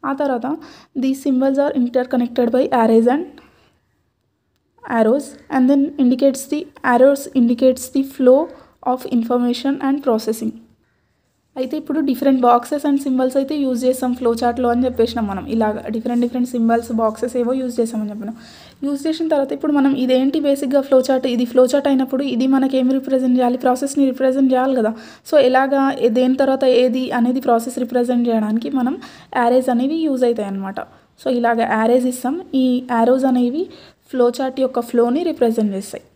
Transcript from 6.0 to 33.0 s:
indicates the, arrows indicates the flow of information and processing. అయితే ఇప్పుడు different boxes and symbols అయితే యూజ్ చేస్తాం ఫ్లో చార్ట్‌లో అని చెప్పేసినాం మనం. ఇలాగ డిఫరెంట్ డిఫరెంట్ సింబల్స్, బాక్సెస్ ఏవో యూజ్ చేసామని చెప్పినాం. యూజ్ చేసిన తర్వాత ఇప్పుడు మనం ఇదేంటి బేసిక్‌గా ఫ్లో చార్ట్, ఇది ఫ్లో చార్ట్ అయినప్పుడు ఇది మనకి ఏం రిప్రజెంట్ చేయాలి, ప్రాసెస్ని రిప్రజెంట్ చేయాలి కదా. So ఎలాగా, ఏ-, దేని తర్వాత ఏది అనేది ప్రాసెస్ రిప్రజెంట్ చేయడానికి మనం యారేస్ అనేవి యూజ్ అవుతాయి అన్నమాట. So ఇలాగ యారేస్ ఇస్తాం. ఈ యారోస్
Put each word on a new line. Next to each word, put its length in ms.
indicates 380
the, 80
arrows 300
indicates 440
the 80
flow 240
of 80
information 580
and 80
processing. 460
అయితే 200
ఇప్పుడు 260
different 380
boxes 420
and 160
symbols 360
అయితే 140
యూజ్ 220
చేస్తాం 320
ఫ్లో 140
చార్ట్‌లో 320
అని 140
చెప్పేసినాం 420
మనం. 140
ఇలాగ 220
డిఫరెంట్ 320
డిఫరెంట్ 260
సింబల్స్, 380
బాక్సెస్ 420
ఏవో 200
యూజ్ 180
చేసామని 320
చెప్పినాం. 240
యూజ్ 200
చేసిన 280
తర్వాత 240
ఇప్పుడు 200
మనం 140
ఇదేంటి 440
బేసిక్‌గా 400
ఫ్లో 100
చార్ట్, 180
ఇది 160
ఫ్లో 200
చార్ట్ 200
అయినప్పుడు 320
ఇది 220
మనకి 260
ఏం 160
రిప్రజెంట్ 420
చేయాలి, 240
ప్రాసెస్ని 480
రిప్రజెంట్ 420
చేయాలి 260
కదా. 120
So 80
ఎలాగా, 340
ఏ-, 100
దేని 240
తర్వాత 240
ఏది 220
అనేది 280
ప్రాసెస్ 360
రిప్రజెంట్ 460
చేయడానికి 500
మనం 160
యారేస్ 340
అనేవి 220
యూజ్ 200
అవుతాయి 240
అన్నమాట. 280
So 160
ఇలాగ 200
యారేస్ 340
ఇస్తాం. 240
ఈ 40
యారోస్ 340